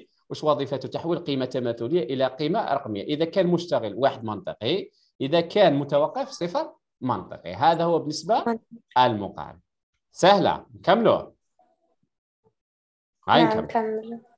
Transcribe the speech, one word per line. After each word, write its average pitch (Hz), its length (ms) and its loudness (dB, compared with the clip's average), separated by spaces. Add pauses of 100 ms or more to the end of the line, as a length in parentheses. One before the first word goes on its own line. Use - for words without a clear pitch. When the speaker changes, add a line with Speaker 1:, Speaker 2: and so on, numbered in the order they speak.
(300)
Speaker 1:
واش - 140 -10
وظيفته؟ 143 440 -2
تحويل 165 320 -4
قيمة 131 260 -2
تماثلية 127 580 -2
إلى 131 220 0
قيمة 156 480 -2
رقمية. 101 300 -4
إذا 151 220 -2
كان 175 220 0
مشتغل 135 480 0
واحد 117 280 0
منطقي، 107 680 -6 (320)
إذا 147 200 2
كان 170 380 4
متوقف 151 500 0
صفر 269 440 -6 (280)
منطقي. 98 520 -6
هذا 160 300 2
هو 170 160 2
بالنسبة 151 380 -2
Speaker 2:
منطقي. 233 220 -4 (380)
Speaker 1:
المقارن. 104 600 0 (520)
سهلة، 165 540 4 (100)
نكملوه. 170 600 2 (1900)
هاي - 160 6
Speaker 2:
نعم، 220 160 2
Speaker 1:
نكمل. 220 380 -2
Speaker 2:
نكمل. 226 240 -10 (160)